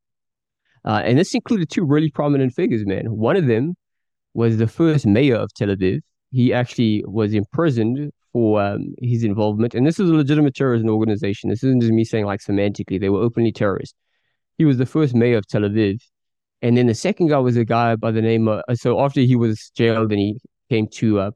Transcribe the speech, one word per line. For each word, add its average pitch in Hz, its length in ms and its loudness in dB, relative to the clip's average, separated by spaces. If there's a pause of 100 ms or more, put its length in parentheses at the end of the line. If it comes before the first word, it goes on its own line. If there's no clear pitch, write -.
(840)
Uh, 107 220 -2
and 117 120 2
this 185 160 0
included 214 360 -2
two 196 160 -2
really 151 240 2
prominent 139 440 0
figures, 120 320 -2
man. 95 200 -4
One 113 320 0
of 175 100 0
them 123 280 0 (580)
was 117 240 0
the 113 100 2
first 156 380 0
mayor 117 300 4
of 104 180 -4
Tel 104 160 -2
Aviv. 101 320 0 (300)
He 127 220 2
actually 117 540 0
was 107 260 -2
imprisoned 131 800 -2 (220)
for, 107 280 2
um, 101 400 -4
his 120 220 -2
involvement. 107 520 0
And 127 120 2
this 165 120 -2
is 185 100 2
a 165 40 4
legitimate 151 420 2
terrorism 117 340 0
organization. 107 600 -2
This 107 140 -4
isn't 131 180 2
just 113 120 2
me 113 100 2
saying, 110 220 -2
like, 101 160 -6
semantically. 101 580 -4
They 95 100 -2
were 98 120 0
openly 117 320 0
terrorists. 98 420 -4 (600)
He 160 80 2
was 139 120 4
the 123 80 0
first 147 300 -2
mayor 120 220 4
of 101 100 -4
Tel 107 140 -2
Aviv. 104 400 0 (600)
And 120 140 2
then 123 120 4
the 113 80 2
second 185 320 -2
guy 147 100 2
was 123 180 2
a 117 80 2
guy 117 320 0
by 113 160 -4
the 110 100 0
name 113 280 2
of, 107 140 -2 (100)
so 120 260 0
after 139 220 0
he 123 160 4
was 113 400 -2
jailed 110 340 0
and 104 80 0
he 104 200 -2 (300)
came 110 180 0
to, 107 320 -2
uh, 98 160 -4